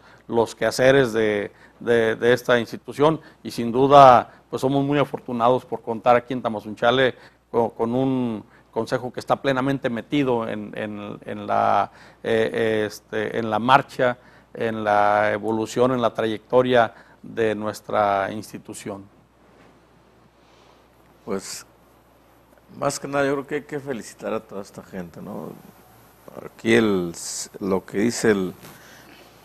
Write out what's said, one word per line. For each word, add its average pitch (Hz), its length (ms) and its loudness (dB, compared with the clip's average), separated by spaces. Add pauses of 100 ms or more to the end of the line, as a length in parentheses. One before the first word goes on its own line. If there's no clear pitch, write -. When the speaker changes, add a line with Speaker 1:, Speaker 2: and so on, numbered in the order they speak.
(280)
Speaker 1:
los 113 280 0
quehaceres 127 560 4
de, 107 400 0 (300)
de, 113 340 2
de 117 160 2
esta 123 280 2
institución. 123 600 0 (240)
Y 113 80 -10
sin 117 220 -4
duda, 135 560 8 (200)
pues 120 120 -6
somos 139 240 0
muy 143 140 0
afortunados 123 640 0
por - 160 -8
contar 120 340 2
aquí 120 180 -2
en 127 80 -6
Tamazunchale 117 760 0 (340)
con, 117 220 -2
con 117 220 -4
un 127 500 -2 (280)
consejo 117 400 -6
que - 80 -12
está - 220 -2
plenamente 135 480 -2
metido 120 580 -2
en, 107 300 -10
en, 107 480 -10
en 107 220 -10
la, 107 440 0 (320)
eh, 110 640 0
este, - 500 -8
en 113 120 -4
la 107 100 -2
marcha, 127 580 2 (360)
en 110 320 -6
la 104 480 4
evolución, 110 580 0
en 127 100 0
la 110 120 0
trayectoria 117 800 2 (280)
de 110 320 -2
nuestra 104 800 -2
institución. 104 720 -14 (2250)
Speaker 2:
Pues, - 400 -8 (1120)
más 135 220 -4
que - 80 -12
nada, 143 180 -2
yo 139 80 0
creo 139 140 -6
que 147 80 -8
hay 143 80 -4
que 151 180 -10
felicitar 113 520 -8
a 110 60 -4
toda 104 220 -12
esta 101 200 -18
gente, 90 400 -14
¿no? 90 280 -12 (960)
Aquí - 280 -2
el, 98 400 2 (460)
lo 95 260 -2
que - 140 -6
dice 117 320 0
el, 92 220 0 (920)